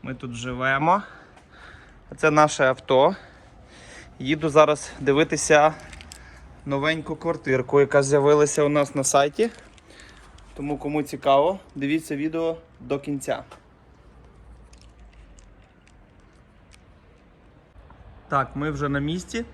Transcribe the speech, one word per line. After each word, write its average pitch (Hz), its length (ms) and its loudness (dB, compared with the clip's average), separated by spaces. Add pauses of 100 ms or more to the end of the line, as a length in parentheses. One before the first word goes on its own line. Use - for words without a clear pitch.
Ми 131 120 -10
тут 127 200 -12
живемо. 135 680 -2 (1120)
Це 156 140 2
наше 151 340 4
авто. 135 520 2 (1000)
Їду 151 300 -4
зараз 151 520 4
дивитися 151 720 4 (920)
новеньку 147 500 -4
квартирку, 143 640 0
яка 139 220 4
з'явилася 147 600 2
у 143 60 2
нас 147 260 -2
на 139 100 -2
сайті. 147 460 0 (1040)
Тому, 143 240 -8
кому 151 240 -4
цікаво, 143 560 2 (160)
дивіться 147 420 -4
відео 165 400 -4 (240)
до 127 180 -6
кінця. 139 440 -8 (4000)
Так, 139 280 -4
ми 147 140 -4
вже 143 180 -4
на 139 120 -2
місці. 180 540 -6